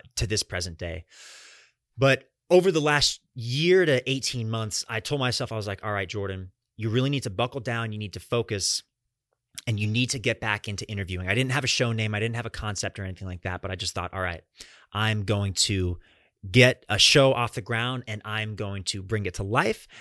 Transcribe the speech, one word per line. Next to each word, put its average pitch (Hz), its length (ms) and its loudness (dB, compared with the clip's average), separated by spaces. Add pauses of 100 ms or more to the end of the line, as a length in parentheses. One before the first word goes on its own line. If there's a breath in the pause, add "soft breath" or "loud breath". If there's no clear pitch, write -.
(180)
to 113 100 0
this 104 160 0
present 87 340 -6
day. 85 280 -8 (920 loud breath)
But 131 320 2 (220)
over 180 200 8
the 156 100 4
last 147 400 2 (120)
year 156 520 4
to 131 220 2
eighteen 123 440 -2
months, 110 360 -4
I 113 120 -4
told 143 200 -2
myself, 127 320 -2
I 113 40 -6
was 104 100 -4
like, 98 180 -6
"All 107 100 -2
right, 98 140 -2
Jordan, 95 440 -6 (260)
you 110 120 -2
really 127 200 2
need 139 140 -2
to 117 80 -4
buckle 120 300 -2
down. 117 300 -4
You 107 60 -8
need 104 160 -8
to - 60 -10
focus. - 640 -2 (840)
And 107 120 0
you 107 80 0
need 117 220 0
to 135 100 -6
get 113 220 -2
back 104 260 -2
into 101 220 -8
interviewing." 92 400 -4
I 101 60 2
didn't 127 160 2
have 135 120 0
a 127 40 -2
show 120 240 0
name. 110 220 -2
I 104 60 -2
didn't 113 160 -2
have 117 100 -6
a 113 60 -10
concept 104 480 -6
or 98 40 -4
anything 92 240 -8
like 90 160 -8
that, 90 180 -6
but 92 100 -6
I 95 40 -6
just 92 180 -4
thought, 90 200 -6
"All 95 80 -4
right, 87 200 -4 (500 loud breath)
I'm 107 340 0
going 101 280 0
to 90 460 0 (500 soft breath)
get 123 400 6
a - 100 2
show 135 340 8
off 120 200 -2
the 123 80 -8
ground 120 440 -4
and 107 200 -10
I'm 107 300 -6
going 98 300 -6
to 98 180 -4
bring 101 240 -2
it 90 80 -6
to 104 80 -4
life," 147 440 0 (140 loud breath)